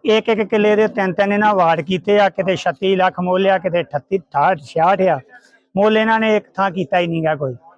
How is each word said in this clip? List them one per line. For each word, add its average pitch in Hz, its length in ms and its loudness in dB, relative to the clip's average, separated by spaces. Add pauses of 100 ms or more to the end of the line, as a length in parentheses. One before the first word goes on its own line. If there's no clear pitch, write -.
ਇੱਕ 220 240 0
ਇੱਕ 220 140 0
ਕਿੱਲੇ 208 340 0
ਦੇ 214 120 2
ਤਿੰਨ 190 240 -2
ਤਿੰਨ 202 200 -2
ਇਹਨਾਂ 208 220 0
ਵਾਰਡ 165 260 2
ਕੀਤੇ 185 400 0
ਆ, 196 80 4
ਕਿਤੇ 185 280 -2
ਛੱਤੀ 190 400 -2
ਲੱਖ 185 240 0
ਮੁੱਲ 185 260 0
ਆ, 190 120 2
ਕਿਤੇ 175 220 0
ਅਠੱਤੀ, 160 380 -6
ਅਠਾਹਠ, 160 420 0
ਛਿਆਹਠ 165 400 0
ਆ। 175 180 2 (580)
ਮੁੱਲ 214 220 2
ਇਹਨਾਂ 220 220 0
ਨੇ 220 160 2
ਇੱਕ 202 100 -4 (100)
ਥਾਂ 196 140 -2
ਕੀਤਾ 180 280 -2
ਹੀ 175 80 0
ਨੀ 165 180 -4
ਗਾ 156 100 0
ਕੋਈ। 139 200 -6 (240)